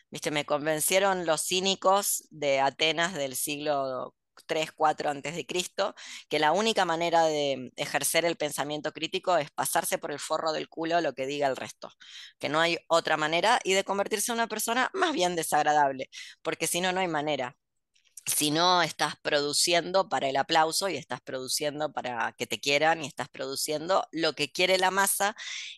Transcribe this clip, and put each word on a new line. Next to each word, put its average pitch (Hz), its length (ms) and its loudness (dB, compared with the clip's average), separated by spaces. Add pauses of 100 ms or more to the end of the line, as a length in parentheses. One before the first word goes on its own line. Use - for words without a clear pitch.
¿Viste? 151 220 -6
Me 147 140 -2
convencieron 170 800 2
los 156 200 2
cínicos 190 880 2
de 143 300 0
Atenas 160 520 2
del 139 220 -4
siglo 139 800 -4 (320)
tres, 156 240 -2
cuatro 151 400 0
antes 143 240 -8
de 151 100 -6
Cristo, 180 480 -2 (340)
que 151 120 0
la 151 120 6
única 202 340 2
manera 165 400 4
de 139 500 0
ejercer 160 500 0
el 170 100 0
pensamiento 147 560 -4
crítico 170 460 -2
es 143 140 -2
pasarse 170 480 -2
por 160 120 -8
el 139 80 -6
forro 160 340 -2
del 151 160 -6
culo 165 320 0
lo 143 120 -2
que 131 140 -6
diga 143 200 0
el 131 80 0
resto, - 360 -12 (480)
que 135 100 -4
no 151 100 2
hay 165 280 2
otra 160 300 2
manera, 170 460 2
y 185 100 0
de 190 100 4
convertirse 202 480 -2
en 233 80 -2
una 233 80 0
persona 233 460 -2
más 359 200 0
bien 180 220 0
desagradable, 147 720 2 (320)
porque 160 260 -4
si 175 140 -2
no, 185 100 0
no 185 80 -2
hay 185 80 0
manera. 147 480 -2 (720)
Si 151 260 0
no 175 300 4
estás 156 400 -2
produciendo 170 880 2
para 135 220 0
el 135 80 0
aplauso 160 500 2
y 165 80 -2
estás 127 260 -8
produciendo 139 720 -4
para 120 460 -4
que 120 100 -4
te 107 120 -6
quieran 156 440 2
y 131 40 -8
estás - 220 -8
produciendo 151 840 -2
lo 156 220 0
que 147 180 -4
quiere 185 260 2
la 185 140 4
masa, 196 440 2 (420)